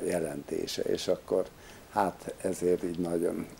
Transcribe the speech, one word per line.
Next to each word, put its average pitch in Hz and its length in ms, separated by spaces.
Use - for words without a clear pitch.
jelentése. 82 760
És - 260
akkor 92 380
hát - 520
ezért 90 420
így 87 160
nagyon 87 480